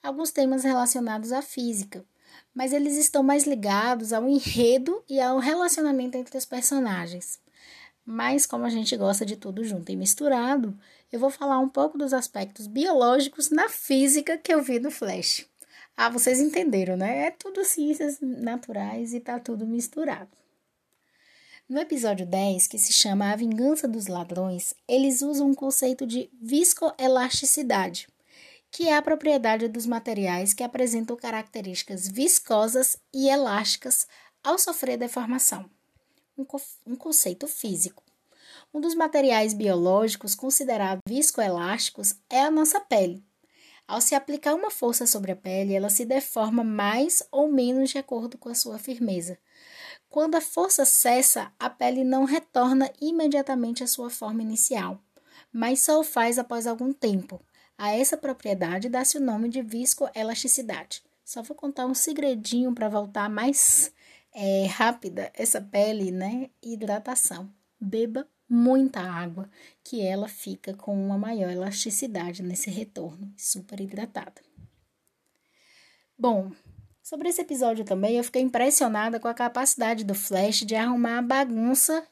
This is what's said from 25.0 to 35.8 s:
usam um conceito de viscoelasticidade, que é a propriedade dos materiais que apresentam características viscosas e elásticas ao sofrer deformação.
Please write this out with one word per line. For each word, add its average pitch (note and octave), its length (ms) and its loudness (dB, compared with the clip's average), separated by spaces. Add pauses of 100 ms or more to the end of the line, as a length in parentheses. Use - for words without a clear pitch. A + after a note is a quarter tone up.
usam C#4+ 280 2
um C#4 40 6
conceito C4+ 540 0
de B3 220 -4 (120)
viscoelasticidade, B3+ 1700 2 (640)
que E4+ 160 -2
é D4+ 80 6
a D4 60 4
propriedade C#4 680 2
dos A3+ 180 -6
materiais G3+ 680 0
que B3 100 -2
apresentam A#3+ 540 -2
características G3+ 880 -8
viscosas A#3 880 2 (180)
e C4+ 140 2
elásticas B3 800 2 (340)
ao E4 160 2
sofrer C4+ 380 0
deformação. A#3+ 760 -2 (680)